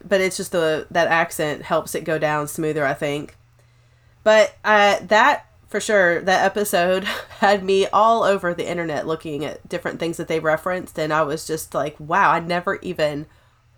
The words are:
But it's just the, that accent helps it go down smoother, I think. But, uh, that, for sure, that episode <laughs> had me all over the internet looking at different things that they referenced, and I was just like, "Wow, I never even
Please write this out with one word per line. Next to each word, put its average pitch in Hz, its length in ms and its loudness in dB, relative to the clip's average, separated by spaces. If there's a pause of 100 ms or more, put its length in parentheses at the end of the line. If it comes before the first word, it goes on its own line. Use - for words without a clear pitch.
But 196 140 2
it's 185 160 -2
just - 160 -8
the, 160 380 0
that 170 180 2
accent 165 540 -2
helps - 320 -2
it 156 100 -6
go 160 120 -2
down 151 300 -2
smoother, 156 380 -4
I 139 80 0
think. 147 420 -6 (880)
But, 214 400 4
uh, 202 380 4
that, 226 460 2 (200)
for 208 140 -4
sure, 180 400 2
that 175 240 2
episode 190 580 0
<laughs> - 360 -10
had 202 220 2
me 190 260 2
all 220 360 4
over 180 300 0
the 175 120 -6
internet 165 400 -4
looking 156 380 -6
at 123 240 -10
different - 320 -8
things 165 160 -4
that 165 140 -8
they 160 100 0
referenced, 160 580 -2
and 156 140 -2
I 156 120 2
was 151 220 -4
just 156 280 -8
like, 151 260 -4
"Wow, 165 320 2
I 170 80 2
never 175 380 -4
even 151 480 -4 (520)